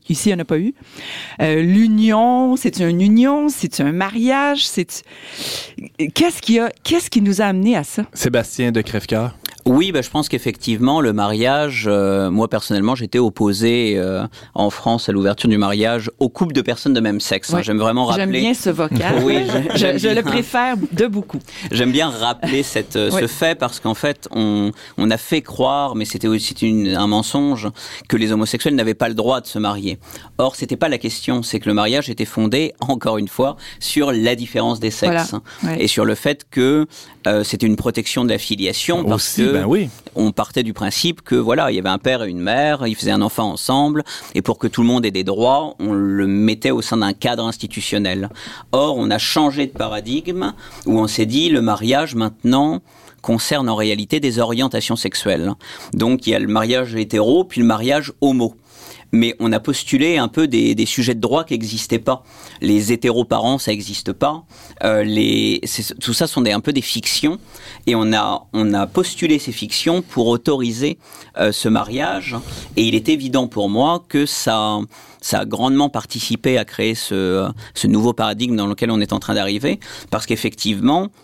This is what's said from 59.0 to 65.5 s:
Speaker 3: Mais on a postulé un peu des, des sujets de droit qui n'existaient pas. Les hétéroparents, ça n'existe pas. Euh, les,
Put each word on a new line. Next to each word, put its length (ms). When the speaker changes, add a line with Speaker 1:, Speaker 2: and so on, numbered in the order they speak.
Speaker 3:
Mais 280
on 120
a 80
postulé 580
un 100
peu 200
des, 260
des 140
sujets 260
de 60
droit 240
qui 100
n'existaient 460
pas. 240
Les 320
hétéroparents, 640
ça 100
n'existe 440
pas. 300
Euh, 200
les, 640